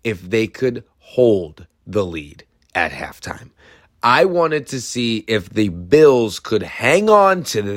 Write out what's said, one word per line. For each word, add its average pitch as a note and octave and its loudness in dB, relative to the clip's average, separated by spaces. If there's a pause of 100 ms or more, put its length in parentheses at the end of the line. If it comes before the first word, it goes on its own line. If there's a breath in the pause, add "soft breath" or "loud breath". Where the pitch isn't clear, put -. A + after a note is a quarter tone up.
if G2+ -6
they A2 -2
could A#2 -6 (140)
hold F#2+ 0 (200)
the G2 -4
lead D#2 -12 (300)
at D#2+ -2
halftime. - -14 (520 soft breath)
I C3+ 4
wanted D#3+ -2
to C3 -8
see A#2 -4
if G#2+ -4
the G#2 -2
Bills A2+ 4
could G#2 -4
hang D#3+ 0
on F#3+ 4
to G#2+ -4 (140)